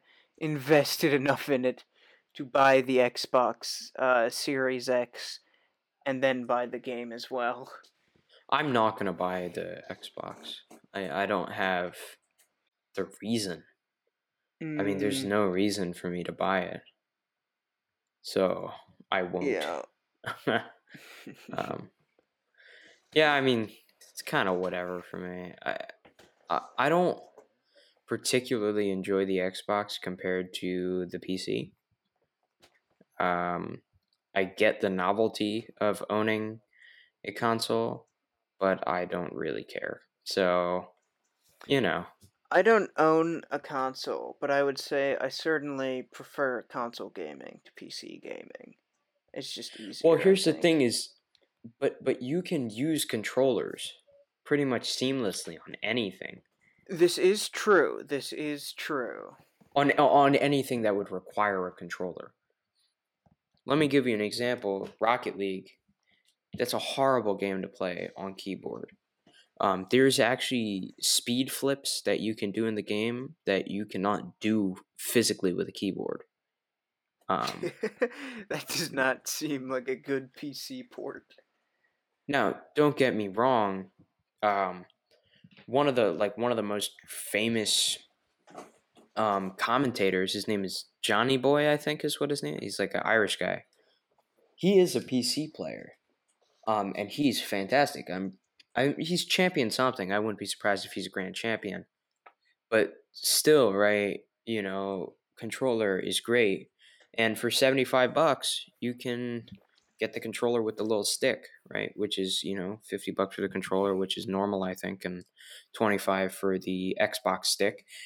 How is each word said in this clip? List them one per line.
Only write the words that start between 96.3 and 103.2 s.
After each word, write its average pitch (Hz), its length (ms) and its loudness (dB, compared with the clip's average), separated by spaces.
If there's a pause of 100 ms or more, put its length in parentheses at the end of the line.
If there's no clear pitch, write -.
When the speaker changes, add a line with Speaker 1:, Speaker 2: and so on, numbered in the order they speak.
Speaker 2:
um, 104 300 0
and 104 120 -4
he's 135 340 0
fantastic. 107 680 0
I'm, 95 220 -6 (420)
I'm, 139 220 2
he's 170 260 -2
champion 180 460 2
something. 104 420 0
I 104 60 2
wouldn't 107 200 -4
be 104 80 -10
surprised 98 380 0
if - 80 -14
he's 95 140 -6
a 95 40 -10
grand 92 260 -8
champion. 104 500 -6 (840)
But 110 240 4 (180)
still, 143 600 6